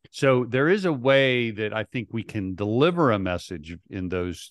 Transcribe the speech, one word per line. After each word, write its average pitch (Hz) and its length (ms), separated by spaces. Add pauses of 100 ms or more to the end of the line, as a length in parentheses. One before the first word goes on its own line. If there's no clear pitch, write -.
(120)
so 127 340
there 131 240
is 196 160
a 165 80
way 127 580
that 104 220
I 110 100
think 117 280
we 110 120
can 95 320
deliver 131 560
a 104 80
message 87 560 (140)
in 90 180
those, 90 440